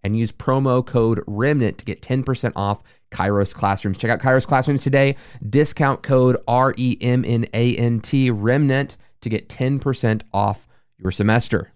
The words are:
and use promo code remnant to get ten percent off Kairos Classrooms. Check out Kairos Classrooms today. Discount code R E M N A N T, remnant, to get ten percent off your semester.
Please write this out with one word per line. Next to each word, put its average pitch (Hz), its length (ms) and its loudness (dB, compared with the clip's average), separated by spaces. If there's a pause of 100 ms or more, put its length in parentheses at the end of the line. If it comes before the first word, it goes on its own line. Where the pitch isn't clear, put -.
and 104 140 -2
use 117 140 -2
promo 131 520 0
code 113 420 0
remnant 117 520 -2
to - 60 -20
get - 180 -10
ten 131 200 -4
percent 123 340 -4
off 101 260 -4 (280)
Kairos 101 440 0
Classrooms. 98 420 -2
Check 113 140 -2
out 120 80 2
Kairos 131 280 2
Classrooms 135 360 0
today. 139 340 2 (320)
Discount 139 540 0
code 127 340 4 (100)
R 127 300 2
E 123 240 -2
M 123 240 0
N 117 300 0
A 120 220 2
N 117 240 0
T, 131 300 0
remnant, 131 680 0 (240)
to 113 80 -6
get - 180 -6
ten 135 300 -2
percent 117 460 0 (100)
off 101 320 -2 (320)
your 92 140 -4
semester. 107 640 0